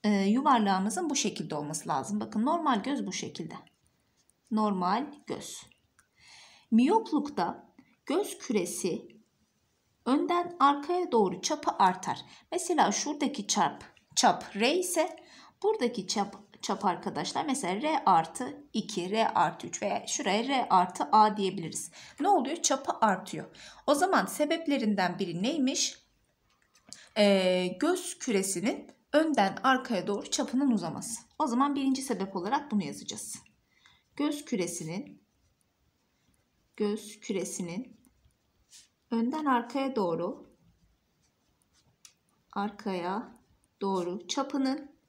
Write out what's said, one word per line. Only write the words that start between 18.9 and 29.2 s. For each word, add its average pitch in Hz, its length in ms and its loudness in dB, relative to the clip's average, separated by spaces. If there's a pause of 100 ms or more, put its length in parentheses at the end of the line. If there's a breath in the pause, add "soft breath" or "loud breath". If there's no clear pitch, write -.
R 220 160 2
artı 160 400 0
üç - 140 -10
veya 202 260 -2
şuraya 214 400 0
R 285 220 0
artı 180 420 2
A 208 260 6
diyebiliriz. 185 540 -4 (280 loud breath)
Ne 302 80 0
oluyor? 330 340 2
Çapı 277 300 0 (100)
artıyor. 185 440 0 (420 loud breath)
O 285 80 6
zaman 302 300 4
sebeplerinden 240 960 0
biri 175 240 -2
neymiş? 277 540 0 (1200 loud breath)
Ee, 185 640 4
göz 349 400 0
küresinin 196 720 -2 (220)
önden 269 500 4